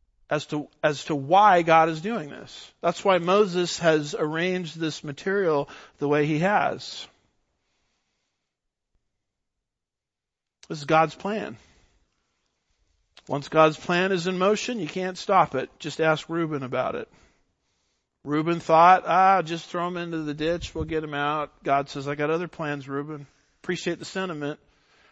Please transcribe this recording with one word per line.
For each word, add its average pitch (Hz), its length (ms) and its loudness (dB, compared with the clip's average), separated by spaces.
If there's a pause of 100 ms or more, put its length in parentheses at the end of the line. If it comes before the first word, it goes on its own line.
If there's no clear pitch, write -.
(300)
as 151 160 -2
to, 151 220 -8 (160)
as 147 220 -2
to 160 100 -4
why 175 480 6
God 165 260 6
is 160 100 -6
doing 180 300 -6
this. - 420 -18 (100)
That's 170 220 -2
why 190 140 4
Moses 180 600 2
has 156 340 2
arranged 165 640 -4
this 156 240 -6
material 156 640 -2 (300)
the 147 100 -2
way 147 200 2
he 156 120 0
has. 160 680 -2 (3500)
This 165 80 -8
is 143 80 -14
God's 160 300 2
plan. 202 420 -6 (1700)
Once 139 220 -6
God's 156 280 4
plan 180 340 0
is 175 140 -2
in 185 140 -4
motion, 208 400 0
you 156 80 -6
can't 185 300 -6
stop 180 360 2
it. 131 240 -4
Just - 240 -8
ask 156 260 2
Reuben 160 360 -4
about 127 320 -4
it. - 120 -10 (1160)
Reuben 156 340 -2
thought, 175 460 6
"Ah, 185 380 4
just 160 240 -8
throw 175 200 -4
him 180 80 -8
into 170 280 -6
the 147 100 -6
ditch, 160 400 -4
we'll 160 120 -6
get 160 180 -4
him 151 100 -10
out." 147 380 -4 (120)
God 143 240 0
says, 139 200 -8
"I 143 80 -4
got 147 160 -2
other 170 160 -2
plans, 147 420 -8
Reuben. 143 380 -10 (360)
Appreciate 175 360 -4
the - 60 -14
sentiment, 151 540 -6 (520)